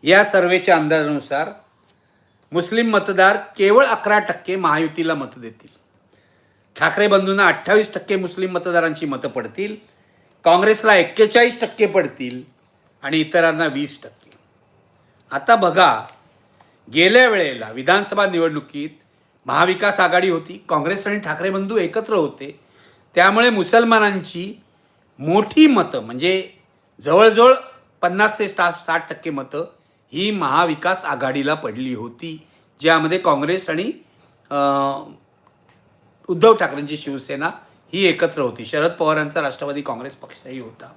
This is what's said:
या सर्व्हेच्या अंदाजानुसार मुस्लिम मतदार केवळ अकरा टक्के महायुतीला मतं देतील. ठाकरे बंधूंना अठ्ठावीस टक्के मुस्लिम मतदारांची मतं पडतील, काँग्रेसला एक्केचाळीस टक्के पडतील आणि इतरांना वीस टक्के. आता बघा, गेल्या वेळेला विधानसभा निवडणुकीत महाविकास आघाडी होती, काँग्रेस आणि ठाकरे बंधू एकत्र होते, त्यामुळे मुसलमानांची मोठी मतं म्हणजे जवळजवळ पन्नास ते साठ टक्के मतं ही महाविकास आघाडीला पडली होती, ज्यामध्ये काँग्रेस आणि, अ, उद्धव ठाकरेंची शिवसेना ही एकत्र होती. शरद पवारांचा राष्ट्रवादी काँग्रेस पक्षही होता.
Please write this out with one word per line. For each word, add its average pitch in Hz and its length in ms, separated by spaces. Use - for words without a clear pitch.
या 190 200
सर्व्हेच्या 180 520
अंदाजानुसार 151 720
मुस्लिम 214 380
मतदार 196 480
केवळ 214 280
अकरा 208 340
टक्के 190 360
महायुतीला 160 580
मतं 127 280
देतील. - 420
ठाकरे 180 280
बंधूंना 196 400
अठ्ठावीस 208 460
टक्के 196 220
मुस्लिम 185 360
मतदारांची 170 540
मतं 139 220
पडतील, 180 480
काँग्रेसला 208 520
एक्केचाळीस 220 680
टक्के 220 240
पडतील 135 580
आणि 147 180
इतरांना 165 460
वीस 143 380
टक्के. - 260
आता 143 240
बघा, 170 460
गेल्या 214 360
वेळेला 131 420
विधानसभा 190 540
निवडणुकीत 156 640
महाविकास 185 540
आघाडी 185 300
होती, 170 400
काँग्रेस 170 380
आणि 208 120
ठाकरे 160 300
बंधू 196 280
एकत्र 220 360
होते, 147 460
त्यामुळे 208 340
मुसलमानांची 208 1120
मोठी 208 480
मतं 170 360
म्हणजे 170 460
जवळजवळ 220 520
पन्नास 202 380
ते 208 80
साठ 170 640
टक्के 160 200
मतं 143 360
ही 196 180
महाविकास 170 720
आघाडीला 139 480
पडली 127 400
होती, 120 540
ज्यामध्ये 160 380
काँग्रेस 170 520
आणि, 185 220
अ, 143 60
उद्धव 190 260
ठाकरेंची 147 440
शिवसेना 143 540
ही 190 120
एकत्र 160 360
होती. 117 240
शरद 160 260
पवारांचा 156 500
राष्ट्रवादी 143 400
काँग्रेस 123 340
पक्षही - 440
होता. 110 380